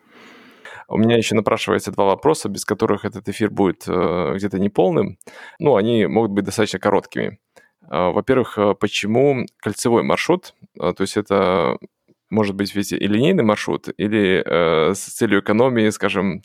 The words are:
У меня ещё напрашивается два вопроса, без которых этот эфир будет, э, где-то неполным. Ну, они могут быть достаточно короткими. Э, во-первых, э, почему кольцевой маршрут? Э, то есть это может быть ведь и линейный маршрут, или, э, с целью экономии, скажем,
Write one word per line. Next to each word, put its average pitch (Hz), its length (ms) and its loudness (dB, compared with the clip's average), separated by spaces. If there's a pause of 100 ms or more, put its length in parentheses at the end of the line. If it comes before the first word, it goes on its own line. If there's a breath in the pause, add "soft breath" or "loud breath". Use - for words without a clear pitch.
(880 loud breath)
У - 80 -2
меня 113 180 4
ещё 107 200 0
напрашивается 101 580 0
два 101 100 0
вопроса, 104 460 0
без 95 160 -8
которых 104 400 -2
этот 101 240 -8
эфир 104 200 -2
будет, 98 380 0
э, 87 480 0
где-то 104 240 -4
неполным. 175 580 0 (400 loud breath)
Ну, 147 200 4
они 110 280 2
могут 101 260 2
быть 98 120 0
достаточно 98 360 -2
короткими. - 600 -2 (500 soft breath)
Э, 87 220 0
во-первых, 120 460 0
э, 101 200 2
почему 120 680 0 (160)
кольцевой 110 420 0
маршрут? 95 500 -2 (240)
Э, 90 140 -2
то 92 120 -6
есть - 120 -6
это 92 640 0 (520)
может 101 260 0
быть 98 200 -4
ведь 101 180 -4
и - 140 -2
линейный 135 360 2
маршрут, 104 540 -2
или, 98 480 2
э, 82 480 2
с 98 60 -6
целью 101 420 0
экономии, 113 480 2
скажем, 98 560 -2